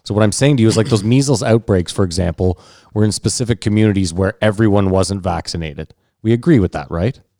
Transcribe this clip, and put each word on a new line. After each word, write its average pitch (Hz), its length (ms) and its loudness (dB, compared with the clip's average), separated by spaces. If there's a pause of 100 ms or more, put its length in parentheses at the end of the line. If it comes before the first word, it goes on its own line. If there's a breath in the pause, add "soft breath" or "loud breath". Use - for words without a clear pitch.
So - 80 -8
what 107 100 2
I'm 107 80 2
saying 143 240 2
to 123 80 2
you 113 60 6
is, 110 80 2
like, 110 100 0
those 113 160 0
measles 127 400 0
outbreaks, 107 480 0
for 101 140 0
example, 90 520 -2 (360 soft breath)
were 107 100 0
in 107 80 2
specific 110 480 -4
communities 101 540 0
where 92 280 -2
everyone 104 480 2
wasn't 95 320 0
vaccinated. 85 720 -8 (280)
We 110 100 0
agree 123 280 4
with 90 120 2
that, 73 180 -10
right? 90 300 -4 (200)